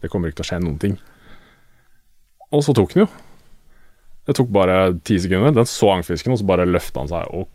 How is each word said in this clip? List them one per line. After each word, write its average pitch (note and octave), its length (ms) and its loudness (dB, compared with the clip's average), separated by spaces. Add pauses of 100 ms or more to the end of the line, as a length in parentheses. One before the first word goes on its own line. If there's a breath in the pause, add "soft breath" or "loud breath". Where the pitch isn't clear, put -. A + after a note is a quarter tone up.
Det F#2+ 80 -6
kommer F2 200 -4
ikke D2+ 100 -12
til E2 60 -6
å - 20 -10
skje F2 160 -4
noen D2+ 180 -4
ting. G2+ 140 -2 (1600 soft breath)
Og D3 120 2
så C#3+ 80 2
tok G#2 200 2
den G3 100 4
jo. - 60 -4 (1160 soft breath)
Det C#3+ 120 0
tok B2 120 0
bare F#2 280 2 (260)
ti G#2 160 2
sekunder. F#2 340 2
Den A#2 140 4
så G2+ 260 2
agnfisken, F2+ 400 -4
og A2+ 60 -2
så G2 80 -2
bare F2+ 180 4
løftet F2+ 360 -2
han D2 100 -8
seg E2 240 -6
og - 180 -8